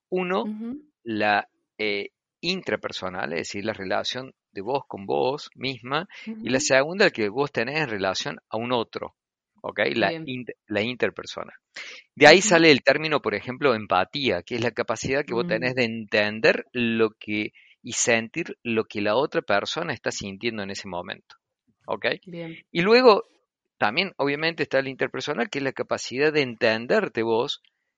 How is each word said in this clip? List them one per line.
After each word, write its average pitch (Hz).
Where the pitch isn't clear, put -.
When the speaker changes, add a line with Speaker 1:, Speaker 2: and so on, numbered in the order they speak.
Speaker 1:
Uno, 185
Speaker 2:
Ujú. 226
Speaker 1:
la, 104
eh, 101
intrapersonal, 104
es 82
decir, 101
la 107
relación 104
de 98
vos 131
con 98
vos 135
misma, 131
y 214
la 131
Speaker 2:
Ujú. -
Speaker 1:
segunda, 160
que 104
vos 135
tenés 131
en 147
relación 98
a 110
un 120
otro, -
¿ok? 101
La 104
Speaker 2:
Bien. 160
Speaker 1:
int-, 123
la 104
interpersonal. -
De 147
ahí 170
Speaker 2:
Ujú. 196
Speaker 1:
sale 165
el 127
término, 151
por 107
ejemplo, 127
empatía, 101
que -
es 113
la 117
capacidad 131
que 123
vos 120
tenés 123
Speaker 2:
Mm. -
Speaker 1:
de 127
entender 110
lo 113
que, 107
y 123
sentir 117
lo 110
que -
la 104
otra 156
persona 147
está 123
sintiendo 107
en 98
ese 101
momento, 92
¿ok? 110
Speaker 2:
Bien. 170
Speaker 1:
Y 175
luego, 226
también, 151
obviamente, 156
está 135
el 135
interpersonal, 139
que -
es 139
la 131
capacidad 127
de 147
entenderte 120
vos 113